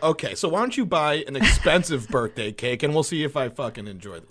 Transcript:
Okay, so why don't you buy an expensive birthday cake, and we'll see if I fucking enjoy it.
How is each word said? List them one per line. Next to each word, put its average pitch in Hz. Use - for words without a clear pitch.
Okay, 156
so 170
why 165
don't 247
you 262
buy 156
an -
expensive 147
birthday 113
cake, 120
and 147
we'll 156
see 156
if 147
I 131
fucking 113
enjoy 95
it. 82